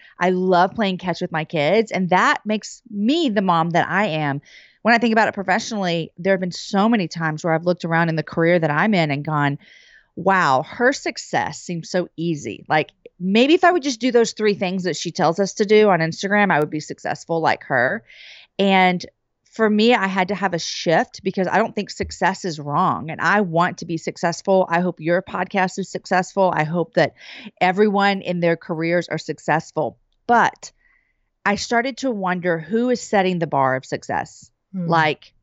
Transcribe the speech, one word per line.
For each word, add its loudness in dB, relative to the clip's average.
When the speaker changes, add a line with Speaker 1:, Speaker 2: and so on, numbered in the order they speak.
Speaker 1:
I 2
love 2
playing -2
catch -6
with -6
my -4
kids. 0
And -2
that 2
makes -6
me 0
the 0
mom 0
that 0
I 0
am. -4
When 2
I 4
think 0
about 4
it -2
professionally, -2
there 2
have 0
been -4
so 0
many 0
times -6
where 0
I've 0
looked -2
around 2
in -2
the -2
career 2
that 0
I'm 2
in 2
and -4
gone, 0
"Wow, 2
her 0
success -6
seems -10
so -2
easy. -6
Like, 0
maybe 4
if 4
I 6
would 0
just -4
do 0
those 4
three 0
things -4
that -4
she -6
tells 0
us -2
to -2
do 6
on 4
Instagram, 0
I 4
would 0
be -6
successful -6
like 0
her." 0
And 2
for 0
me, 4
I 0
had -2
to -4
have -2
a -4
shift -2
because -2
I 2
don't -2
think -6
success -4
is -6
wrong. -2
And -10
I 2
want -2
to -14
be -6
successful. 0
I 0
hope -4
your 0
podcast -4
is -8
successful. -2
I 0
hope -4
that 2
everyone 2
in -4
their 2
careers -2
are -4
successful. -4
But 2
I 0
started -2
to -4
wonder -2
who -2
is 0
setting 0
the -2
bar 0
of -6
success. -8
Speaker 2:
Hmm. -8
Speaker 1:
Like, 0